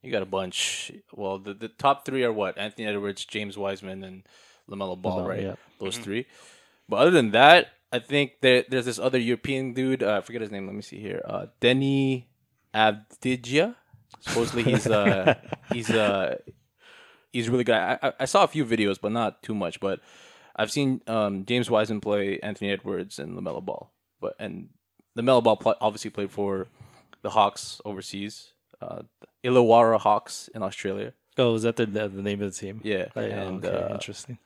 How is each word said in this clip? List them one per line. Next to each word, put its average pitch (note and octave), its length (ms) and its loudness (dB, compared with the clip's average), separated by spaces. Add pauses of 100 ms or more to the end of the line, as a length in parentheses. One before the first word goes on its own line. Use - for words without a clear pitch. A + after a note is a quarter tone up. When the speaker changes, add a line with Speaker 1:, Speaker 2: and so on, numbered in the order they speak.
Speaker 1:
You B2+ 120 -12
got G#2 100 -2
a - 20 -6
bunch. - 680 -6 (200)
Well, G2 260 -6
the, G2+ 140 -12
the G#2+ 140 -12
top C#3+ 380 0
three C3 180 -2
are A#2+ 80 0
what? G2+ 260 -2
Anthony G#2+ 300 -8
Edwards, G2+ 380 -6
James G#2 320 -8
Wiseman, G2 460 -8
and F#2+ 200 -18 (460)
LaMelo G2 300 -8
Ball, F#2 200 -4
Speaker 2:
LaMelo, F#2 80 -4
Speaker 1:
right? G2 160 -6
Speaker 2:
yeah. F#2+ 120 -8 (220)
Speaker 1:
Those F#2+ 180 -8
Speaker 3:
Mm-hmm. A#2+ 80 -12
Speaker 1:
three. G#2+ 220 -6 (640)
But G#2+ 140 -2
other E3+ 100 8
than B2+ 200 4
that, C#3+ 360 8 (240)
I B2 80 -2
think C3+ 420 -2
there, B2+ 280 6
there's B2+ 160 -2
this A#2 120 -6
other B2+ 220 0
European B2 540 -4
dude. C3 280 -2
Uh, G#2 160 2
I F#2+ 40 -2
forget A#2 200 -12
his G#2+ 100 -8
name. G2 160 -10
Let G2 80 -12
me G#2 80 -10
see - 180 -16
here. G2+ 240 -8
Uh, G2+ 220 -8 (120)
Denny C3+ 680 2 (440)
Avdija. B2 1040 0 (460)
Supposedly A#2 420 -2
he's, B2 240 2
uh, G#2 480 2 (180)
Speaker 2:
<laughs> - 200 -10
Speaker 1:
he's, A2+ 160 -6
uh, G2+ 480 2 (960)
he's A#2 160 -2
really B2 160 2
good. A2+ 100 6
I, G2+ 260 0
I, - 200 0
I C3+ 40 0
saw G3 180 4
a D#3 40 4
few D#3 180 -2
videos, A2 360 0
but G#2 100 -2
not A2 320 -4
too A2 100 -8
much. F#2 280 -6
But G2 180 -4 (560)
I've G#2+ 160 -2
seen, C3+ 360 0
um, G2+ 380 -2
James A#2+ 240 -2
Wiseman A2 320 2
play G2+ 380 -2
Anthony G2+ 320 -6
Edwards G2 480 -6
and F#2 180 -10
LaMelo F#2 280 -8
Ball. - 260 -10 (300)
But, - 180 -6
and F#2+ 300 -12 (480)
LaMelo A#2+ 260 4
Ball A2 140 6
pl-, A2 240 2
obviously G#2+ 300 -2
played G2+ 200 -6
for G2 360 -4 (540)
the G#2 100 -6
Hawks - 540 0
overseas, G2+ 680 -12 (280)
uh, - 200 -12 (420)
Illawarra A#2 560 8
Hawks - 540 0
in A2+ 100 -8
Australia. G2+ 500 -6 (240)
Speaker 2:
Oh, A#2+ 180 4
is A2 80 -2
that A#2 140 0
the, A#2+ 80 2
the, G#2 240 -4
the G2 120 -10
name G2+ 200 -4
of G2 120 -6
the - 60 -12
team? G#2 240 -12
Speaker 1:
Yeah, G2 220 -2 (100)
Speaker 2:
Oh, A#2 60 -4
yeah, G#2 220 -6
Speaker 1:
and, F#2 220 -8
Speaker 2:
okay, F2+ 120 -4
Speaker 1:
uh, E2 160 -4
Speaker 2:
interesting. - 520 -12